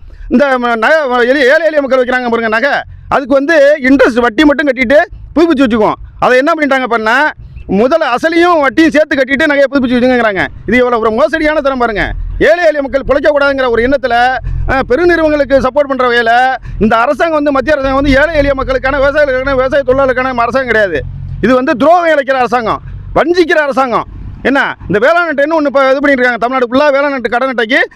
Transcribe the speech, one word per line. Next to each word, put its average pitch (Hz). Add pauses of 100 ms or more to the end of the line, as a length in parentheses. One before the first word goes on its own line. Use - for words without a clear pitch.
(280)
இந்த 262
ம-, 240
நகை, 247
வ-, 247
எளி-, 277
ஏழை 311
எளிய 311
மக்கள் 262
வைக்கிறாங்க 247
பாருங்க 226
நகை, 226 (340)
அதுக்கு 262
வந்து 285
இன்ட்ரெஸ்ட், 254
வட்டி 240
மட்டும் 285
கட்டிட்டு 262 (360)
புதுப்பிச்சு 302
வச்சுக்குவோம். 214 (200)
அதை 247
என்ன 294
பண்ணிட்டாங்க 269
அப்படின்னா, 226 (500)
முதல்ல 254
அசலையும் 330
வட்டியும் 277
சேர்த்து 294
கட்டிட்டு 277
நகையை 277
புதுப்பிச்சு 254
வச்சுங்கிறாங்க. 226 (200)
இது 226
எவ்வளவு 247
ஒரு 233
மோசடியான 302
தரம் 269
பாருங்க. 196 (260)
ஏழை 320
எளிய 302
மக்கள் 262
பிழைக்கக்கூடாதுங்கிற 277
ஒரு 226
எண்ணத்துல, 254 (320)
அஹ், 262
பெருநிறுவனங்களுக்கு 302
சப்போர்ட் 262
பண்ற 254
வகையில 240 (220)
இந்த 220
அரசாங்கம் 285
வந்து, 294
மத்திய 269
அரசாங்கம் 269
வந்து 269
ஏழை 320
எளிய 285
மக்களுக்கான, 269
விவசாயிகளுக்கான, 277
விவசாய 262
தொழிலாளர்களுக்கான 262
அரசாங்கம் 240
கிடையாது. 202 (400)
இது 262
வந்து 262
துரோகம் 330
இழைக்கிற 269
அரசாங்கம், 233 (320)
வஞ்சிக்கிற 330
அரசாங்கம். 240 (360)
என்ன, 240 (120)
இந்த 180
வேளாண் 330
அட்டைன்னு 294
ஒண்ணு 285
இப்ப 269
இது 269
பண்ணிட்டு 277
இருக்காங்க. 247
தமிழ்நாடு 247
ஃபுல்லா 277
வேளாண் 277
அட்டை, 247
கடன் 240
அட்டைக்கு 254